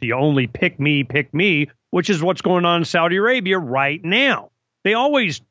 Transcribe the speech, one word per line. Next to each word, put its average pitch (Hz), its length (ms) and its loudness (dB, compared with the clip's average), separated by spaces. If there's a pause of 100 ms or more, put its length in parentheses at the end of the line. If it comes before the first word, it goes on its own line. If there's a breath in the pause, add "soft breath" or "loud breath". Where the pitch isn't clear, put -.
you 117 120 -2
only 139 320 2
pick - 320 -2
me, 143 240 0
pick 139 320 -4
me, 156 340 0 (220 soft breath)
which 180 180 0
is 165 140 0
what's 180 200 0
going 180 220 2
on 170 180 2
in - 20 0
Saudi 170 320 -2
Arabia 202 420 0
right 139 460 -2
now. 233 460 0 (340)
They 202 100 2
always 247 460 0 (100)